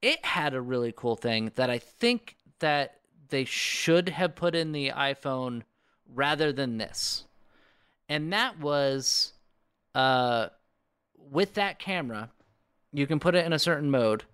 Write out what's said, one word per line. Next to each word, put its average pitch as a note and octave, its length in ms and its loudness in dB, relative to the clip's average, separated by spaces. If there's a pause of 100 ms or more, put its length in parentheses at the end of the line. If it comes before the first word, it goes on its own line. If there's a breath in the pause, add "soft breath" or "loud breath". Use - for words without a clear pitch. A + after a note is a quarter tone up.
it D4+ 240 0
had D3+ 280 0
a C3 80 -2
really B2 340 -2
cool A#2 200 0
thing A2 400 0
that B2+ 140 2
I B2 80 0
think - 580 -2 (240)
that D3 400 0 (300)
they C3+ 160 0
should - 640 2
have E3+ 260 -2
put E3+ 200 0
in D#3+ 160 0
the C#3+ 180 -2
iPhone C3 720 -2 (500)
rather D3 380 2
than C3 260 -2
this. - 480 -6 (840 soft breath)
And D3+ 240 -2
that G#3+ 260 -2
was, C#3 720 0 (640)
uh, B2+ 520 2 (680)
with D3 360 -2
that G3+ 260 -2
camera, B2 500 -6 (640)
you C#3 160 0
can D3+ 120 0
put F3+ 160 2
it F3 100 4
in E3 80 0
a D#3 60 0
certain D3+ 300 2
mode A2+ 440 4